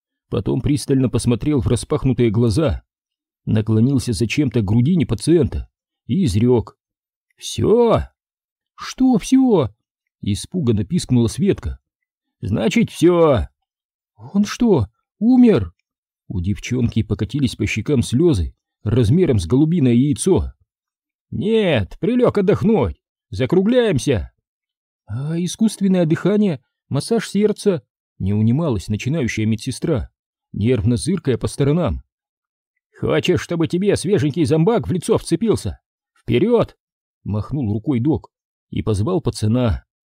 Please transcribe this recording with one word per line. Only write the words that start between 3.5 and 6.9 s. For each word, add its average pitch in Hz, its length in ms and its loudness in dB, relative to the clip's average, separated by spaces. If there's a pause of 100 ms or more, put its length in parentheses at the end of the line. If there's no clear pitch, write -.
зачем-то 123 480 -2
к 98 40 -2
грудине 123 400 2
пациента 117 640 0 (360)
и 98 200 0
изрёк: 110 520 0 (580)